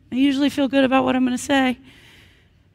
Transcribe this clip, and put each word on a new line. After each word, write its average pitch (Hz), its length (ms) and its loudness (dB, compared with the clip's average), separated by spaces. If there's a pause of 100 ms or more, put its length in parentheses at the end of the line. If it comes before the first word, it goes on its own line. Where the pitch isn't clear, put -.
(120)
I 240 40 -8
usually 277 340 0
feel 277 180 -2
good 277 160 2
about 262 220 2
what 254 100 0
I'm 254 80 0
gonna 247 140 -2
say. 262 400 0 (960)